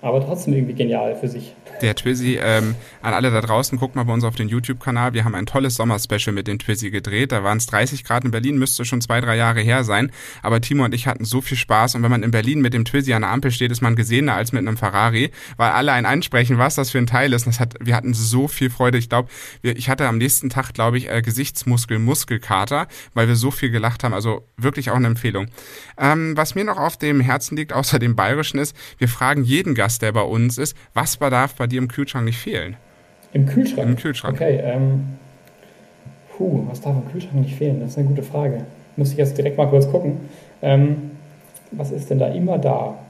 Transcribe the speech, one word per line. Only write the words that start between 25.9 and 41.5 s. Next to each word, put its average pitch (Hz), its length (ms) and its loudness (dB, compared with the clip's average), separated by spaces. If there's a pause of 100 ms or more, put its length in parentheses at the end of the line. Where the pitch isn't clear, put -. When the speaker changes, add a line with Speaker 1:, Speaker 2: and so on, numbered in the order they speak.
Speaker 2:
Ähm, 156 380 0
was 151 200 0
mir 196 100 -2
noch 202 120 -4
auf 156 200 -2
dem 147 240 2
Herzen 127 340 -2
liegt, 151 160 -6
außer 131 280 0
dem 120 180 2
Bayerischen, 139 420 0
ist, 147 160 -4 (220)
wir 123 100 2
fragen 131 380 2
jeden 151 300 2
Gast, 107 260 0
der 110 100 0
bei 107 100 0
uns 117 360 2
ist, 143 180 -4 (200)
was 151 220 -2
bei, 143 120 2
darf 127 260 2
bei 123 120 -2
dir 123 100 -2
im 127 100 0
Kühlschrank 127 380 -4
nicht 117 140 -2
fehlen? 92 380 -6 (540)
Speaker 1:
Im 139 140 4
Kühlschrank? 139 420 2
Speaker 2:
Im 123 80 4
Kühlschrank. 143 400 -4
Speaker 1:
Okay, 151 280 2
ähm, 135 400 0 (1300)
puh, 147 320 -2
was 123 140 -10
darf 143 140 -2
im 123 160 -4
Kühlschrank 175 240 -8
nicht 135 200 0
fehlen? 139 240 -2
Das 110 120 -8
ist - 80 -8
eine 139 80 2
gute 139 160 0
Frage. 127 420 -4 (300)
Muss 139 160 0
ich - 60 -6
jetzt 139 200 2
direkt 143 200 0
mal 143 100 4
kurz 139 220 4
gucken. 143 280 0 (460)
Ähm, 143 480 4 (600)